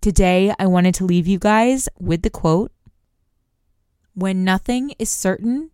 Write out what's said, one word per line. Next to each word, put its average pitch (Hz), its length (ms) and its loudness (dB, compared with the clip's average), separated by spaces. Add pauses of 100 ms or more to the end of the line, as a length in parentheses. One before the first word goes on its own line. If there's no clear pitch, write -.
Today, 190 560 4
I 196 80 0
wanted 180 300 4
to 185 100 -4
leave 175 200 0
you 190 120 0
guys 226 500 2 (100)
with 170 240 -4
the - 80 -2
quote, 170 420 0 (1400)
"When 185 300 -2
nothing 247 540 -2
is 220 120 -4
certain 240 640 -4